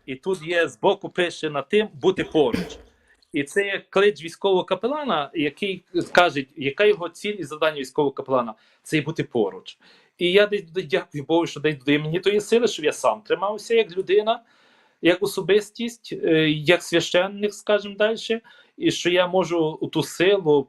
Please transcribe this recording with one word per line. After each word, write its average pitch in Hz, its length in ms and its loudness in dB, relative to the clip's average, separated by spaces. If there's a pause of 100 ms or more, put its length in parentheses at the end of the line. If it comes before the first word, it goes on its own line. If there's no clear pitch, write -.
і 131 100 -10
тут 185 260 -6
є 170 260 0
збоку, 180 420 0
пише 165 400 -4
над 143 200 -6
тим: 208 240 2
«Бути 170 300 0
поруч». - 540 0 (560)
І 143 100 -2
це 202 220 -2
є 196 240 -6
клич 202 340 2
військового 185 400 0
капелана, 214 680 -4
який 180 500 -4 (280)
каже, 147 340 4 (100)
яка 139 300 -2
його 170 240 0
ціль 208 300 -8
і 170 40 -8
завдання 151 360 -2
військового 139 340 -2
капелана. 123 400 -4 (300)
Це - 120 -4
є 151 60 2
бути 147 220 -6
поруч. 95 540 -4 (400)
І 175 140 0
я 202 160 6
десь 202 240 -4
дякую 160 520 -4
Богу, 165 240 2
що 151 120 -10
десь 147 180 -2
додає 143 220 2
мені 156 200 -4
тої 202 220 2
сили, 226 260 2
щоб - 180 -4
я 143 60 2
сам 110 300 0
тримався 202 540 -2
як 185 220 0
людина, 214 460 0 (580)
як 175 220 4
особистість, 208 880 -2 (100)
е, 156 260 4
як 151 340 2
священник, 202 720 0
скажімо 202 420 -2
дальше, 220 460 -2 (360)
і 165 140 0
що - 180 -2
я 180 180 4
можу 165 640 -2
ту 151 100 0
силу, 160 640 2